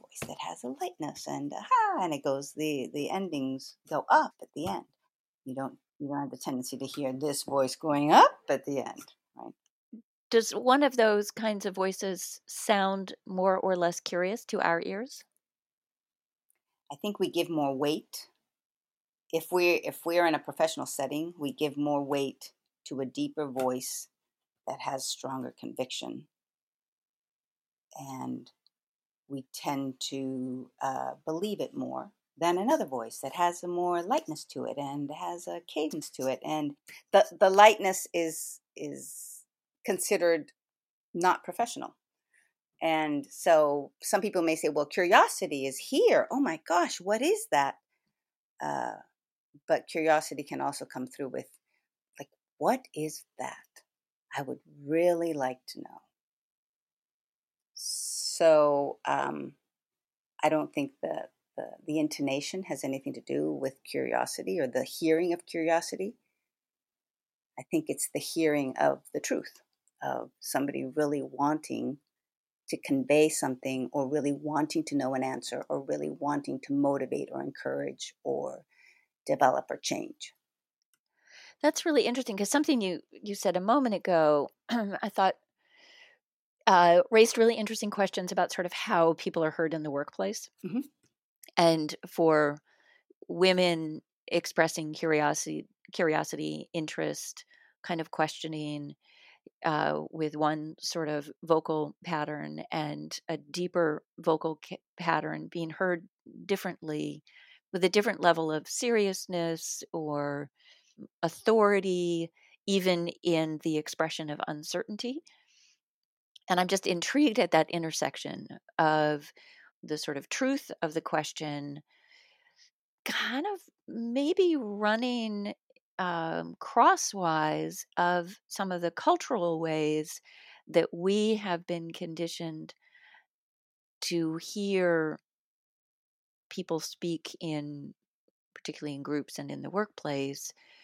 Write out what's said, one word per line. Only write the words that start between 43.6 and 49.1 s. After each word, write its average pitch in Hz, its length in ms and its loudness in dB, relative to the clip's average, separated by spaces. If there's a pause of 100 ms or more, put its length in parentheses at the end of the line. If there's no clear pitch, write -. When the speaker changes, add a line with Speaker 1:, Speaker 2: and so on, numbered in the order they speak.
Speaker 1:
some 190 180 2
people 185 220 0
may 160 120 2
say, 156 140 0
"Well, 147 160 0
curiosity 175 800 2
is 131 140 -6
here. 285 500 4
Oh 247 100 -4
my 311 280 0
gosh, 330 340 0
what 208 220 -2
is 427 280 0
that?" 143 280 2 (840)
Uh, 65 340 -4 (720)